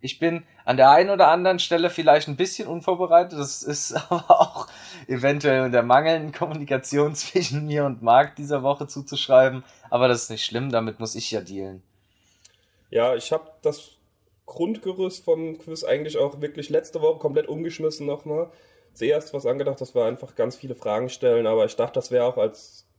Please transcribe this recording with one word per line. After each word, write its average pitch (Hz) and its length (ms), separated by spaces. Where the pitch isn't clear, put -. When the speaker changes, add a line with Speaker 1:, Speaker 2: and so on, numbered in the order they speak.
Speaker 1:
ich - 140
bin 165 240
an 127 120
der 131 140
einen 175 200
oder 185 180
anderen 180 320
Stelle 170 280
vielleicht 151 400
ein 147 80
bisschen 185 320
unvorbereitet. 170 680
Das 135 240
ist - 300
<laughs> - 180
aber 175 200
auch - 260
eventuell 131 640
der 120 140
mangelnden 151 480
Kommunikation 147 840
zwischen 151 520
mir 147 180
und 123 180
Marc 127 340
dieser 143 280
Woche 143 240
zuzuschreiben. 131 760
Aber 123 180
das 120 160
ist - 60
nicht 110 140
schlimm, 127 260
damit 113 300
muss 110 140
ich 110 160
ja 107 100
dealen. 95 420
Speaker 2:
Ja, 120 240
ich 117 180
hab - 300
das - 300
Grundgerüst 190 800
vom 160 340
Quiz 160 260
eigentlich 151 340
auch 143 220
wirklich 147 280
letzte 160 320
Woche 156 200
komplett 151 280
umgeschmissen 156 560
nochmal. 151 460
Zuerst 147 400
was 139 140
angedacht, 135 340
dass - 140
wir 120 100
einfach 117 300
ganz 120 220
viele 131 180
Fragen 117 340
stellen, 120 380
aber 110 180
ich - 120
dachte, 117 180
das - 160
wäre 123 160
auch 127 100
als - 500